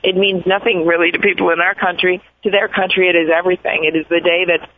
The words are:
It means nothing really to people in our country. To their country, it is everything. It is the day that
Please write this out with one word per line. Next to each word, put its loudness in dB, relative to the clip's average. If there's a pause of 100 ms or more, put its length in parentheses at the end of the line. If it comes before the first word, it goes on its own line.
It 0
means 0
nothing 0
really 2
to -6
people 0
in 0
our 0
country. -2 (220)
To 0
their 0
country, 0
it 2
is 2
everything. 0
It -4
is -2
the 0
day 0
that -2